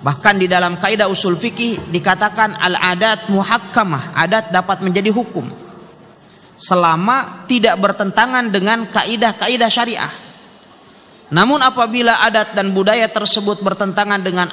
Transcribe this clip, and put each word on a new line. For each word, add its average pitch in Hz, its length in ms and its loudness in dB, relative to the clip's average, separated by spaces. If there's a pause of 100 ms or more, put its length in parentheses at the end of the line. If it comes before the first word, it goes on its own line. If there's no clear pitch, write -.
Bahkan 202 320 2
di 185 80 2
dalam 175 320 0
kaidah 202 320 0
usul 185 240 0
fikih 220 560 -4
dikatakan 208 720 0
al-adat 185 680 0
muhakkamah, 196 840 0
adat 190 400 0
dapat 185 320 0
menjadi 196 240 0
hukum 214 400 -4 (1040)
selama 180 960 0
tidak 220 260 4
bertentangan 220 720 0
dengan 202 400 0
kaidah-kaidah 226 800 0
syariah. 233 440 -2 (1160)
Namun 226 300 4
apabila 240 640 2
adat 214 320 0
dan 196 160 0
budaya 214 400 2
tersebut 208 480 0
bertentangan 196 640 -2
dengan 180 300 0